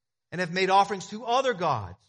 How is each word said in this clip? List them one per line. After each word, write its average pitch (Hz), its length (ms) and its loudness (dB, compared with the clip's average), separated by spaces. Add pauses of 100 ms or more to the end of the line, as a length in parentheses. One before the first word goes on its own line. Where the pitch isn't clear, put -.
(320)
"And 165 80 -6
have 175 120 -4
made 185 180 2
offerings 196 380 4
to 214 160 -12
other 247 300 0
gods, 127 420 -4 (120)